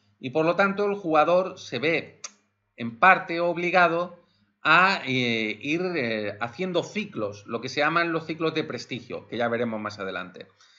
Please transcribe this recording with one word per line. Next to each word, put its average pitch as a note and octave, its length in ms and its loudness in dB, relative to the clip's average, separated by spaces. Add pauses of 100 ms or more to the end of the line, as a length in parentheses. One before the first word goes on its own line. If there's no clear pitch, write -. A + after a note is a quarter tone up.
(180)
Y C3 120 -10
por D#3+ 160 0
lo E3+ 100 2
tanto G3 300 2
el G3+ 80 0
jugador F3 640 2
se - 200 -8
ve D3+ 440 -2 (520)
en A#2 240 -8
parte E3+ 420 6
obligado F3 760 2 (440)
a, E3+ 440 6
eh, A#2 540 0
ir, D3+ 220 -4 (120)
eh, A2 460 -4
haciendo E3+ 420 -2
ciclos, A2 640 -8
lo A2+ 140 -6
que B2+ 80 -8
se C#3+ 120 -4
llaman E3 320 0
los D#3+ 120 -4
ciclos D#3+ 300 -4
de D#3 100 -2
prestigio, - 640 -10
que G#2+ 80 -8
ya A#2+ 120 0
veremos A#2 300 -2
más G#2 200 -8
adelante. F#2 480 -8 (320)